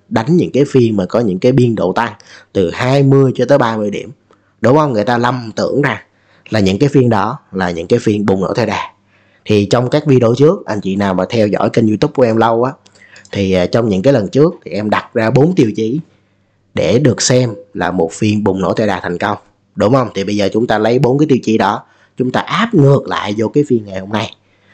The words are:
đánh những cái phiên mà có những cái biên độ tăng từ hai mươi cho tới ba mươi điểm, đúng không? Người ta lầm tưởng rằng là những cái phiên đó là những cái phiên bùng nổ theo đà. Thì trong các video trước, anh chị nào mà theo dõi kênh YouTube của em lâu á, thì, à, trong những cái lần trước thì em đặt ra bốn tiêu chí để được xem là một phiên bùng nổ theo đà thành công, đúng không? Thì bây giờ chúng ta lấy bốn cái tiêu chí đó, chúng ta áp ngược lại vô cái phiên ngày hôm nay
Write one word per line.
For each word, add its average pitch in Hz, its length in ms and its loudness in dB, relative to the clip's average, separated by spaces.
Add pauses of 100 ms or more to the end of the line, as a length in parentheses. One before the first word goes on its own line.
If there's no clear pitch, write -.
đánh 117 280 0
những 92 140 0
cái 131 180 2
phiên 113 280 2
mà 92 80 -2
có 110 140 -2
những 92 200 -2
cái 123 120 2
biên 123 240 2
độ 95 180 -2
tăng 110 200 -2 (400)
từ 90 180 0
hai 135 320 0
mươi 135 320 4
cho 123 100 -2
tới 139 120 2
ba 113 200 0
mươi 104 120 -4
điểm, 101 220 -10 (500)
đúng 123 160 4
không? 151 160 0
Người 104 100 0
ta 120 140 0
lầm 120 380 -4
tưởng 107 260 -2
rằng 123 160 -2 (520)
là 110 100 0
những 95 200 0
cái 143 100 2
phiên 127 200 2
đó 110 300 -2 (120)
là 92 200 -4
những 85 160 -8
cái 120 120 2
phiên 104 260 -2
bùng 95 160 0
nổ 92 120 -4
theo 113 120 0
đà. - 260 -6 (540)
Thì 104 200 2
trong 123 240 0
các 147 160 0
video 123 320 4
trước, 160 280 2
anh 104 160 -6
chị 95 140 -4
nào 98 180 0
mà 92 160 0
theo 110 180 0
dõi 107 220 0
kênh 113 180 0
YouTube 107 260 0
của 131 100 2
em 113 140 2
lâu 117 260 2
á, 131 100 -4 (580)
thì, 95 220 -2
à, 90 120 2
trong 117 240 0
những 95 120 0
cái 139 120 2
lần 101 160 0
trước 151 240 2 (120)
thì - 60 -14
em 104 180 -6
đặt - 240 -4
ra 113 160 0
bốn 147 260 2
tiêu 117 200 2
chí 113 240 -2 (720)
để 95 260 0
được 135 220 0
xem 123 340 0 (180)
là 90 180 -4
một 87 200 0
phiên 107 320 -2
bùng 95 180 0
nổ 92 120 0
theo 110 140 -2
đà 92 120 -2
thành 87 180 -6
công, 101 200 -4 (380)
đúng 101 180 2
không? 123 220 0
Thì 98 80 -4
bây 104 120 -4
giờ 101 180 0
chúng 110 140 0
ta 110 100 0
lấy 113 220 2
bốn 123 180 2
cái 151 120 2
tiêu 127 140 4
chí 110 140 0
đó, 107 260 0 (340)
chúng 127 140 -4
ta 151 80 -2
áp 202 340 -4
ngược 139 340 4
lại 95 300 -6
vô 110 100 -2
cái 123 200 0
phiên 110 180 -2
ngày 95 140 -10
hôm 98 100 -14
nay 107 260 -6 (380)